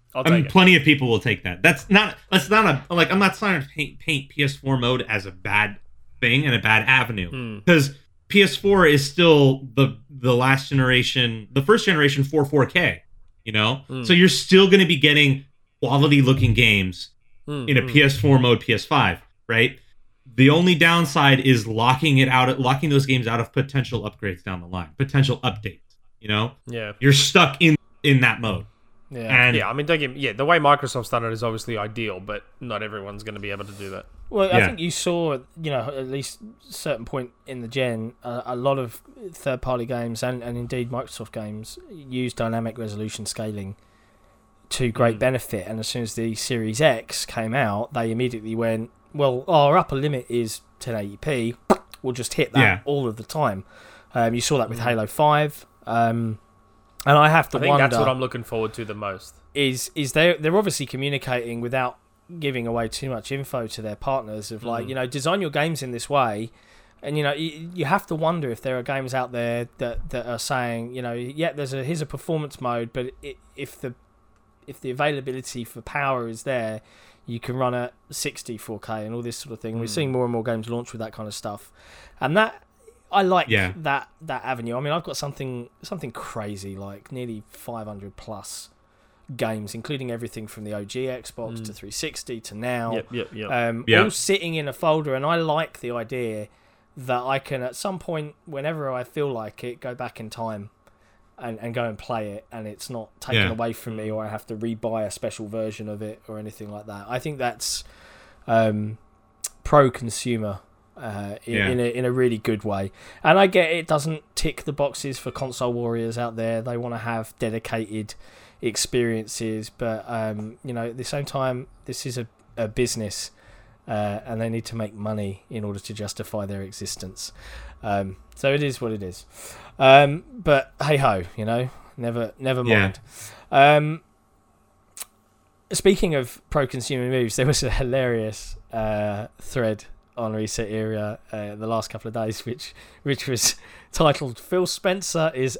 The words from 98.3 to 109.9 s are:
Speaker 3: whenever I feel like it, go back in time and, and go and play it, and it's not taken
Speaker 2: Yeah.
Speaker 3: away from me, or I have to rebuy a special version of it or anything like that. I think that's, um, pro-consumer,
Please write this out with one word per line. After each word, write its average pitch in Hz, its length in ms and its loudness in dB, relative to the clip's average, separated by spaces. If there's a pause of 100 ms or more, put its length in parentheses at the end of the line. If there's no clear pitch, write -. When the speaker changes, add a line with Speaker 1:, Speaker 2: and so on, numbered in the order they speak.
Speaker 3:
whenever 147 460 -6
I 127 100 -6
feel 143 300 -4
like 110 320 -10
it, 123 160 -10
go 123 160 -10
back 123 240 -10
in 110 100 -12
time 110 400 -8 (680)
and, 117 220 -10
and 117 140 -8
go 120 140 -4
and 107 100 -10
play 110 340 -6
it, 104 200 -14
and 110 160 -12
it's - 200 -14
not 113 320 -12
taken 113 220 0
Speaker 2:
Yeah. - 80 2
Speaker 3:
away 113 220 -4
from 113 240 -12
me, 107 140 -8
or 107 140 -6
I 107 40 -10
have 107 180 -12
to 117 80 -10
rebuy 110 500 -4
a 101 60 -4
special 110 380 -10
version 110 400 -8
of 104 140 -10
it 107 260 -12
or 110 100 -12
anything 107 320 -14
like 104 160 -14
that. 101 220 -14
I 123 100 -6
think 147 200 -8
that's, - 440 -6 (640)
um, 110 520 2 (640)
pro-consumer, 117 960 2 (360)